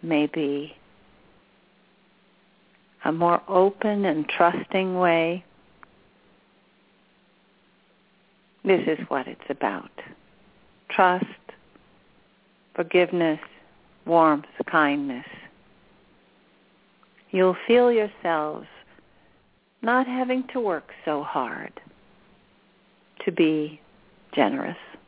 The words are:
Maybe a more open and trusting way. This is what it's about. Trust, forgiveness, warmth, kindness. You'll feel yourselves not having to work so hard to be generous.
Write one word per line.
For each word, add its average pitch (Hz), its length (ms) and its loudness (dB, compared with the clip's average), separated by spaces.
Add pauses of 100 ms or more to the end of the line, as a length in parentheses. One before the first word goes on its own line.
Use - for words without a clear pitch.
Maybe 147 720 -4 (2250)
a 160 80 0
more 170 360 2
open 196 560 0
and 156 240 -2
trusting 185 720 0
way. 170 460 0 (3250)
This 190 220 4
is 156 120 -2 (100)
what 135 180 -6
it's - 220 -18
about. 104 420 -6 (1000)
Trust, 185 340 2 (1500)
forgiveness, 170 680 0 (640)
warmth, 160 400 4 (260)
kindness. 143 540 0 (2000)
You'll 185 260 4 (100)
feel 247 240 6
yourselves 170 760 -2 (1120)
not 254 260 2
having 254 460 -2
to 254 80 -4
work 180 300 -4 (140)
so 147 180 -2
hard 147 500 -6 (1500)
to 190 80 -2
be 156 480 0 (540)
generous. 147 420 0 (320)